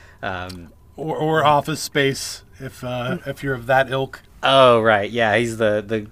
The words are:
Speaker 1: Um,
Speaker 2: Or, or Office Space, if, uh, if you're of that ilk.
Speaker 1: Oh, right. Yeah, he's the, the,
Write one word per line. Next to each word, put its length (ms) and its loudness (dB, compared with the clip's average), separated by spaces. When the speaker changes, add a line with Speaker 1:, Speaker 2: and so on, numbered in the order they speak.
Speaker 1:
Um, 500 -12
Speaker 2:
Or, 200 -8
or 280 -2
Office 360 0
Space, 600 -4
if, 240 -16
uh, 420 -6
if 160 -10
you're 120 -4
of 120 -10
that 240 2
ilk. 300 -6
Speaker 1:
Oh, 400 6
right. 280 4
Yeah, 260 2
he's 200 -2
the, 300 0
the, 260 -4